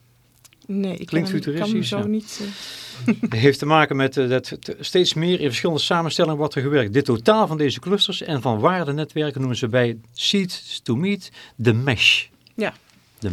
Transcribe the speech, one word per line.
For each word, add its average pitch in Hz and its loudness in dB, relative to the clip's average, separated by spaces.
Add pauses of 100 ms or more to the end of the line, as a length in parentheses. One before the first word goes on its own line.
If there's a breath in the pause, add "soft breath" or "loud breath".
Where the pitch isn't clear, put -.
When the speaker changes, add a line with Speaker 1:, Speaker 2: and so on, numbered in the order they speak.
(680)
Speaker 1:
Nee, 190 -4
ik 170 -10
Speaker 2:
Klinkt 185 -2
Speaker 1:
kan, 165 -2
kan 143 -4
Speaker 2:
futuristisch, 208 -2
Speaker 1:
zo 202 -2
Speaker 2:
ja. 208 -2
Speaker 1:
niet, 214 -4
eh. - -4
Speaker 2:
<laughs> 117 -2
Het - -10
heeft 135 4
te 147 -4
maken 151 4
met, 135 0
eh, 131 2
dat 127 -2
t-, - -10
steeds - 2
meer 170 0
in 147 0
verschillende 147 0
samenstellingen 165 0
wordt 147 -2
er 139 0
gewerkt. 131 2
Dit 131 4
totaal 190 4
van 156 -2
deze 147 0
clusters 196 -2
en 143 -4
van 113 0
waardenetwerken 151 0
noemen 127 -2
ze 127 -2
bij 120 2 (160)
Seeds - -2
to 117 -2
Meet 196 -2 (260 loud breath)
de 110 4
mesh. 120 2 (300)
Speaker 1:
Ja. 208 -4 (460)
Speaker 2:
De 98 -4